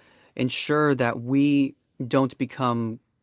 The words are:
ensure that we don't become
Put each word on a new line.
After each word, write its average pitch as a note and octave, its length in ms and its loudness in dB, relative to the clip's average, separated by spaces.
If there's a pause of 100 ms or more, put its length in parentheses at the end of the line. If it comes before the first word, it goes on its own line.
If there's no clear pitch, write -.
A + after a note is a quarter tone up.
(360)
ensure D3 580 0
that A#2+ 260 -2
we C#3 540 2 (320)
don't C3+ 320 2
become A#2 640 -4 (220)